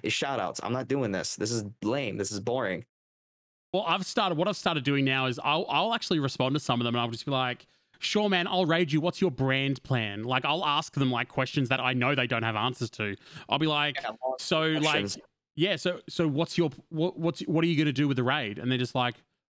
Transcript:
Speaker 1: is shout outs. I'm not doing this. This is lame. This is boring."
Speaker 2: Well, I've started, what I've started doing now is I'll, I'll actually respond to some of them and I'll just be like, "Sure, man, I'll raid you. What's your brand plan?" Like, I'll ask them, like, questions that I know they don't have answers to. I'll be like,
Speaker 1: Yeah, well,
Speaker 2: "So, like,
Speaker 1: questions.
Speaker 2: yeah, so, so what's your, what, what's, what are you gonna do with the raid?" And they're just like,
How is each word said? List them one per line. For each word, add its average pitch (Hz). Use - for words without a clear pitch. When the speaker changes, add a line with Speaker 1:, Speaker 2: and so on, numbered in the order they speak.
Speaker 1:
is 110
shout 139
outs. 85
I'm 113
not 123
doing 131
this. 90
This 107
is 117
lame. 117
This 101
is 101
boring." 110
Speaker 2:
Well, 196
I've 185
started, 190
what 180
I've 202
started 160
doing 139
now 131
is 127
I'll, 156
I'll 196
actually 190
respond 131
to 147
some 123
of 120
them 120
and 120
I'll 120
just 117
be 143
like, 127
"Sure, 208
man, 180
I'll 185
raid 165
you. 151
What's 170
your 185
brand 135
plan?" 107
Like, 127
I'll 156
ask 147
them, 135
like, 123
questions 131
that 131
I 127
know 127
they 127
don't 117
have 113
answers 117
to. 104
I'll 135
be 156
like, 147
Speaker 1:
Yeah, 113
well, 131
Speaker 2:
"So, 160
like, 151
Speaker 1:
questions. 156
Speaker 2:
yeah, 175
so, 180
so 165
what's 151
your, 170
what, 165
what's, 165
what 165
are -
you 165
gonna 147
do 143
with 131
the 127
raid?" 123
And 123
they're 131
just 123
like, 123